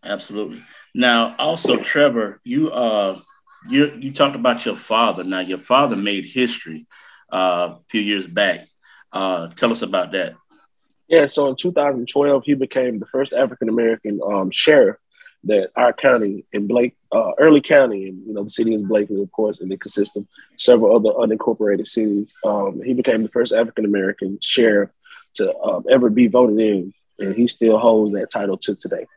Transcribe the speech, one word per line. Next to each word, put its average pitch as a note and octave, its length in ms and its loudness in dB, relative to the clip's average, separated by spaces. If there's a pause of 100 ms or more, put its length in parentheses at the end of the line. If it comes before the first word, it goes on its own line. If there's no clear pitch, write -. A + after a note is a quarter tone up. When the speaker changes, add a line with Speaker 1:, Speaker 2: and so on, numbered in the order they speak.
Speaker 1:
Absolutely. G2+ 580 -10 (320)
Now, A#2+ 460 0
also, D3 420 -2
Trevor, A#2+ 640 0
you, C#3+ 260 -2
uh, G#2 480 -2 (520)
you, C#3 280 2
you C#3 140 -10
talked C#3 240 0
about A#2+ 300 -2
your G#2 100 -4
father. G#2+ 480 -2
Now, F#2 160 -4
your F2+ 200 -6
father B2+ 360 0
made G2 300 -4
history, A#2 600 -6 (480)
uh, F2 460 0
a - 0 - (100)
few A2 120 -2
years G2+ 260 -4
back. F2+ 400 -2 (440)
Uh, F#2 440 -4
tell A#2 160 0
us A2+ 100 -4
about F#2 300 -4
that. F#2 240 -6 (720)
Speaker 2:
Yeah, D#3+ 200 6
so C#3 220 0
in C3 60 -6
two F3+ 160 -4
thousand C#3+ 360 -2
twelve, C#3+ 380 0
he D3 80 0
became B2+ 460 -2
the F2+ 80 -10
first C3+ 260 -4
African-American, A2+ 920 -2
um, G2 280 -2
sheriff C3+ 460 4 (480)
that G2 300 0
our A#2+ 180 4
county A2 600 0
in G#2 140 -4
Blake, A#2+ 280 0 (160)
uh, G#2+ 280 0
Early D3+ 220 8
County, A#2 480 2
and, F#2 180 -16
you A2 60 -10
know, G2+ 100 -6
the G#2 60 -10
city A2+ 260 -2
is G#2+ 80 -2
Blakely, G2+ 380 -2
of G2 100 -8
course, G#2 280 -4
and F#2 140 -8
it F#2+ 80 -12
consists - 340 -4
of G#2 100 -8 (320)
several A2+ 380 6
other A2 220 4
unincorporated G#2+ 720 -2
cities. G#2 460 -2 (120)
Um, G2 380 -4
he B2+ 100 -2
became A#2+ 300 0
the G#2+ 60 -6
first A#2+ 240 -2
African-American G2+ 880 -2
sheriff G#2+ 480 2 (460)
to, F#2 260 -2
um, - 280 -4
ever B2 220 6
be A#2 160 4
voted A2 320 4
in, G2 340 0 (260)
and G2 160 -6
he A#2+ 120 2
still A2 320 2
holds A2 340 2
that G2 180 -6
title E2+ 280 -4
to - 160 -6
today. - 300 -10 (120)